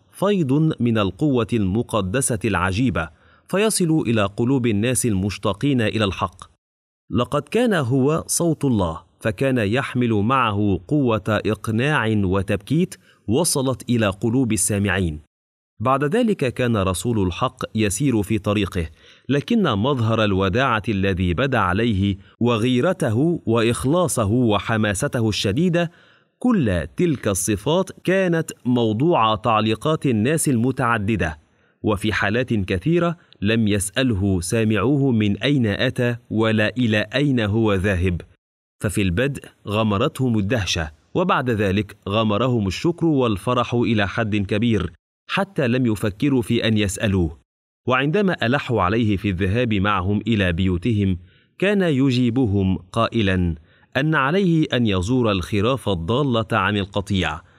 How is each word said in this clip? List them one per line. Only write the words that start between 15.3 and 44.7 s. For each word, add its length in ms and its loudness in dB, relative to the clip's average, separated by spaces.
بعد 240 0
ذلك 500 0
كان 220 0
رسول 500 0
الحق 360 -4
يسير 480 0
في 160 0
طريقه، 480 -2
لكن 340 0
مظهر 600 0
الوداعة 640 0
الذي 460 0
بدا 240 0
عليه 580 2
وغيرته 1080 0
وإخلاصه 840 0
وحماسته 1000 0
الشديدة، 600 0
كل 480 0
تلك 320 0
الصفات 600 -2
كانت 480 0
موضوع 680 2
تعليقات 720 0
الناس 420 0
المتعددة، 880 0
وفي 300 0
حالات 420 -2
كثيرة 640 0
لم 280 2
يسأله 720 0
سامعوه 720 0
من 320 2
أين 240 2
أتى 500 -2
ولا 380 2
إلى 360 0
أين 260 0
هو 340 2
ذاهب. 460 0
ففي 200 -2
البدء 400 -2
غمرتهم 720 0
الدهشة، 520 -2
وبعد 360 0
ذلك 460 0
غمرهم 580 0
الشكر 400 -2
والفرح 680 0
إلى 340 2
حد 280 -2
كبير، 560 0